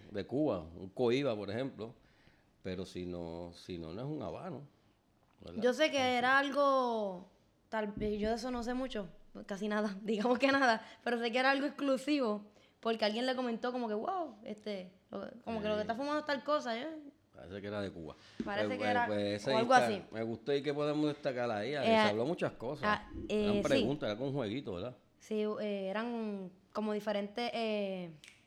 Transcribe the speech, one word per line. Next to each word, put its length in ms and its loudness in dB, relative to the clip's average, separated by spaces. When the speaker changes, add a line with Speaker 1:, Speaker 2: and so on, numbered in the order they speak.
Speaker 1:
de 140 -2
Cuba, 340 2
un 140 -10
cohiba, 460 2
por 140 -6
ejemplo, 420 -6
pero 240 -6
si 180 -8
no, 480 -6
si 260 -10
no, 140 -8
no 80 -8
es 60 -6
un 160 -6
habano, 400 -8
¿verdad? 220 -8
Speaker 2:
Yo 120 4
sé 160 4
que 80 0
Speaker 1:
Ajá. 200 4
Speaker 2:
era 200 6
algo, 880 2
tal 200 -2
vez, 300 -2
yo 120 2
de 60 2
eso 160 -4
no 100 -2
sé 120 -2
mucho, 340 -4
casi 220 -4
nada, 300 2
<laughs> 40 -12
digamos 360 2
que 140 6
nada, 300 6
pero 160 2
sé 140 0
que 60 2
era 120 6
algo 160 4
exclusivo, 800 2
porque 260 0
alguien 200 0
le 80 2
comentó 380 0
como 160 -2
que, 60 -2
"Wow, 500 -2
este, 460 -8
lo, 160 -6
como 200 -4
que 60 0
lo 60 2
que 60 2
Speaker 1:
Sí. 20 0
Speaker 2:
está 120 -2
fumando 260 -2
es 60 -6
tal 180 -2
cosa", 340 0
¿eh? 80 -6
Speaker 1:
Parece 280 -10
que 40 -8
era 140 -2
de 100 -4
Cuba. 240 -10
Speaker 2:
Parece 220 0
Speaker 1:
Pues, 120 -2
Speaker 2:
que 60 0
Speaker 1:
pues, 60 2
Speaker 2:
era 160 4
Speaker 1:
pues 360 0
ese 120 0
Speaker 2:
o 40 4
algo 160 4
Speaker 1:
Instagram 280 4
Speaker 2:
así. 120 -16
Speaker 1:
me 80 -4
gustó. 320 -2
¿Y 80 2
qué 100 0
podemos 340 2
destacar 440 -2
ahí? 240 -2
Ale? 180 0
Speaker 2:
Eh, 100 8
Speaker 1:
Se 80 6
habló 160 2
muchas 260 0
cosas. 320 -6
Speaker 2:
ah, 260 0
Speaker 1:
Eran 280 2
Speaker 2:
eh, 60 2
sí. 60 0
Speaker 1:
preguntas, 400 2
era 80 0
como 140 -2
un 60 -2
jueguito, 380 -2
¿verdad? 200 -4
Speaker 2:
Sí, 240 -2
eh, 280 -2
eran 640 -4
como 180 0
diferentes, 640 -2
eh, 580 -2